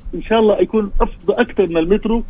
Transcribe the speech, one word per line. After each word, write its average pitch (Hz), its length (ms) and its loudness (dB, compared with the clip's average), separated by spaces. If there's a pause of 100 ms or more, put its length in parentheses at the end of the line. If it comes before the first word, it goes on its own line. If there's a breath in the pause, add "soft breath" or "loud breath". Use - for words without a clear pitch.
(140)
إن 170 80 -8
شاء 220 160 0
الله 214 220 4
يكون 208 300 0 (100)
أفضل - 340 -2
أكثر 214 320 0
من 170 100 -2
المترو 208 540 0